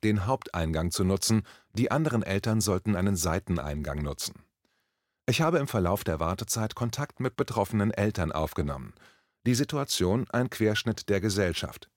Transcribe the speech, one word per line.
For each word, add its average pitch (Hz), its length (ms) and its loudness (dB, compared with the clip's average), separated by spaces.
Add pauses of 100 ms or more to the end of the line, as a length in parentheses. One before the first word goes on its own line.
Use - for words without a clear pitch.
den 104 240 2
Haupteingang 82 640 -2
zu - 140 0
nutzen, 98 380 2 (320)
die 117 160 0
anderen 139 320 2
Eltern 104 400 0
sollten 95 340 0
einen 98 200 2
Seiteneingang 76 880 -2
nutzen. - 420 -8 (800)
Ich - 160 2
habe 165 160 4
im 139 80 2
Verlauf 98 380 2
der 78 160 0
Wartezeit 110 540 -2
Kontakt 120 460 -4
mit 131 160 -2
betroffenen 104 540 0
Eltern 101 400 0
aufgenommen. 71 640 -4 (500)
Die 123 100 2
Situation 127 760 0
ein 123 180 0
Querschnitt 107 600 0
der 98 120 2
Gesellschaft. 95 760 -2